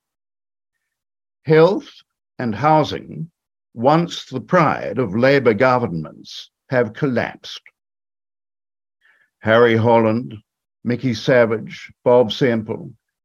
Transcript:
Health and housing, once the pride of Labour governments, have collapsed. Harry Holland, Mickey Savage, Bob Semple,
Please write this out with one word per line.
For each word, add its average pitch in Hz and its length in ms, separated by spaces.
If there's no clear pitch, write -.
Health 165 460
and 117 160
housing, 151 760
once 151 520
the 127 140
pride 104 580
of 107 180
Labour 123 380
governments, 113 960
have 131 240
collapsed. - 680
Harry 113 360
Holland, 113 600
Mickey 120 300
Savage, 117 760
Bob 123 280
Semple, 113 600